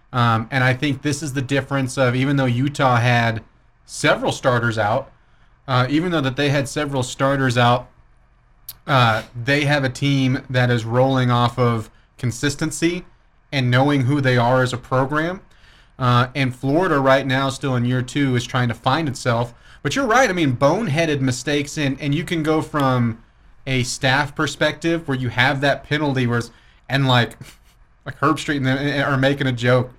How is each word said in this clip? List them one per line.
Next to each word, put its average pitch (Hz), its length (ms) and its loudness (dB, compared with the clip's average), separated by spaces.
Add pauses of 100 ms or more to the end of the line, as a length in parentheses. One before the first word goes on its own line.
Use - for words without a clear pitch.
(140)
Um, 113 360 0
and 131 140 0
I 127 80 2
think 139 300 -2
this 151 200 -2
is 139 120 -6
the 139 80 -2
difference 131 560 -2
of, 127 180 2
even 139 200 0
though 135 100 2
Utah 127 500 0
had 117 480 0 (400)
several 190 480 0
starters 117 460 0
out, 110 340 -2 (540)
uh, 127 240 0
even 165 220 0
though 156 100 0
that 131 140 -2
they 147 120 0
had 139 180 0
several 143 360 -4
starters 135 560 0
out, 123 320 2 (960)
uh, 120 360 2 (140)
they 139 300 0
have 143 180 2
a 127 60 0
team 135 580 0
that 123 220 0
is 117 160 -2
rolling 127 440 2
off 120 280 0
of 117 320 0 (260)
consistency 156 880 -4 (480)
and 131 180 0
knowing 139 300 4
who 135 220 0
they 127 160 2
are 127 240 4
as 127 100 -2
a 127 60 -6
program. 151 640 -2 (560)
Uh, 123 360 2
and 131 220 -4
Florida 151 420 0
right 135 280 2
now, 135 240 0
still 131 260 -4
in 120 80 0
year 127 160 0
two, 131 340 -2
is 120 120 -2
trying 123 220 -2
to 110 60 -2
find 143 360 -2
itself. 120 420 -2 (300)
But 147 120 -4
you're 277 120 0
right. 233 240 4
I - 20 -2
mean, 147 240 0
boneheaded 156 640 0
mistakes, 143 560 -2
and, 139 240 -2
and 143 140 -2
you 165 100 -2
can 165 180 -4
go 156 200 0
from 127 600 0 (440)
a 131 160 -2
staff 139 520 -2
perspective 156 720 -2
where 131 120 -2
you 127 100 -4
have 131 320 2
that 139 240 0
penalty 143 420 -2
where 117 120 0
it's, 113 120 -6 (380)
and, 135 180 0
like, 123 300 2 (720)
like 123 160 -12
Herb 147 160 2
Street 147 180 -4
and 131 100 -2
them 139 460 0
are 135 60 2
making 139 300 2
a 127 40 0
joke, 123 460 2